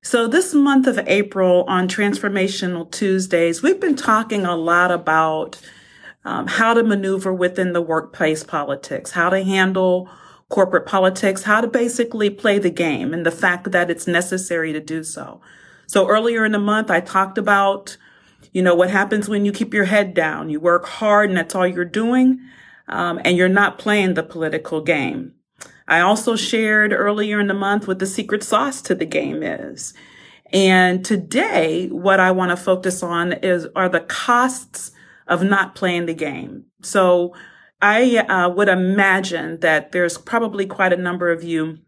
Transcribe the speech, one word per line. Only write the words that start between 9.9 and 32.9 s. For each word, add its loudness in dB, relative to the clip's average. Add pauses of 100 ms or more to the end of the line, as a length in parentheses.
corporate 2
politics, 0
how 2
to -2
basically 0
play 0
the 0
game -2
and -6
the 0
fact -2
that 0
it's -6
necessary -2
to -6
do -8
so. -14 (460)
So 2
earlier 2
in 2
the 0
month, 0
I 2
talked -2
about, 0 (540)
you 0
know, 4
what 4
happens 0
when 0
you 0
keep -6
your 2
head 0
down, -2
you -4
work 2
hard 2
and 0
that's -4
all 2
you're -2
doing, 2 (480)
um, -4
and 4
you're 4
not 2
playing 0
the -2
political -4
game. -4 (520)
I 4
also 2
shared 2
earlier 0
in 2
the -2
month -2
what -4
the -4
secret -4
sauce -2
to -2
the -4
game -4
is. -10 (580)
And 4
today, 0
what 2
I 4
want 0
to -2
focus -2